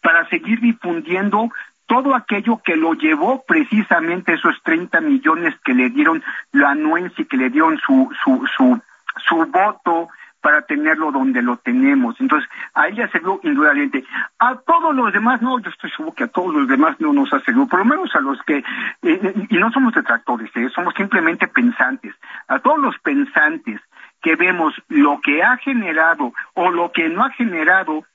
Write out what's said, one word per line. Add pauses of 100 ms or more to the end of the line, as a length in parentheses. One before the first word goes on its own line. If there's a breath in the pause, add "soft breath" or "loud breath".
para
seguir
difundiendo (360 loud breath)
todo
aquello
que
lo
llevó
precisamente
esos
treinta
millones
que
le
dieron (300 loud breath)
la
anuencia
y
que
le
dieron
su, (120)
su, (120)
su, (480 soft breath)
su (100)
voto (320 loud breath)
para
tenerlo
donde
lo
tenemos.
Entonces, (260 loud breath)
a
él
le
ha
servido
indudablemente. (340 loud breath)
A
todos
los
demás,
no,
yo
estoy
seguro
que
a
todos
los
demás
no
nos
ha
servido,
por
lo
menos
a
los
que, (400 loud breath)
eh, (140)
y
no
somos
detractores,
eh,
somos
simplemente
pensantes. (320 loud breath)
A
todos
los
pensantes (420 loud breath)
que
vemos (140)
lo
que
ha
generado (220 loud breath)
o
lo
que
no
ha
generado (100)